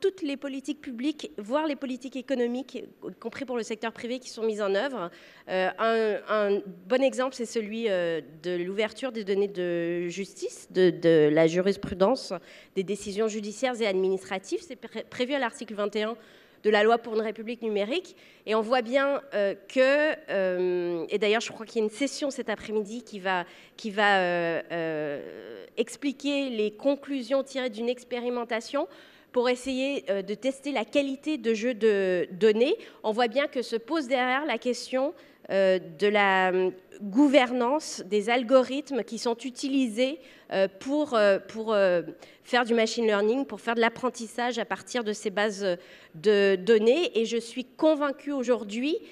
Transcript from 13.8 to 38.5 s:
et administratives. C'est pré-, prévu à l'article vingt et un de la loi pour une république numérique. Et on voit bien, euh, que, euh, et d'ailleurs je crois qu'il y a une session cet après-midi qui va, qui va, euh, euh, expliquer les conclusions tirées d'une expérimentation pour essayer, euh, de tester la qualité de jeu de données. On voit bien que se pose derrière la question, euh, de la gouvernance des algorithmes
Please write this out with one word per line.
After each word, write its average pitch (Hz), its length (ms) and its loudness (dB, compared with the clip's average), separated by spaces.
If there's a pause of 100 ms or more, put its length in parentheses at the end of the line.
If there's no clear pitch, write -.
et 226 60 2
administratives. 190 800 -2
C'est 262 80 -14
pré-, 226 340 -12
prévu 254 260 -4
à 285 40 0
l'article 226 360 -6
vingt 202 200 -4
et 214 80 0
un 220 140 -4 (480)
de 214 60 4
la 208 120 6
loi 226 140 6
pour 233 180 -6
une 220 60 2
république 220 400 -6
numérique. 220 560 -4 (300)
Et 208 80 0
on 220 80 2
voit 247 180 2
bien, 269 400 0 (140)
euh, 196 200 0 (140)
que, 277 460 4 (160)
euh, 180 800 0
et 202 80 -2
d'ailleurs 208 240 2
je - 100 -8
crois 220 140 -14
qu'il 233 140 -2
y - 20 2
a - 20 2
une 214 60 0
session 277 400 -4
cet 247 180 -8
après-midi 214 540 -4
qui 208 180 -14
va, 180 240 -2 (320)
qui 220 140 -8
va, 202 300 4
euh, 170 420 0 (100)
euh, 139 960 -6 (100)
expliquer 277 720 -4
les 214 220 -2
conclusions 269 720 -2
tirées 262 260 -6
d'une 233 220 -4
expérimentation 240 1000 -4 (420)
pour 247 200 2
essayer, 262 580 -2
euh, 196 140 -2
de 185 100 -8
tester 269 400 -4
la 226 140 -2
qualité 285 500 0
de 226 160 0
jeu 226 220 0
de 196 560 2
données. 220 460 4 (260)
On 220 100 -2
voit 240 160 2
bien 269 180 0
que 277 140 -4
se 226 160 -6
pose 269 320 -4
derrière 254 380 0
la 240 100 -2
question, 254 560 -2 (380)
euh, 190 280 4 (200)
de 202 80 2
la 196 440 4 (520)
gouvernance 254 1040 4
des 208 240 0
algorithmes 254 760 2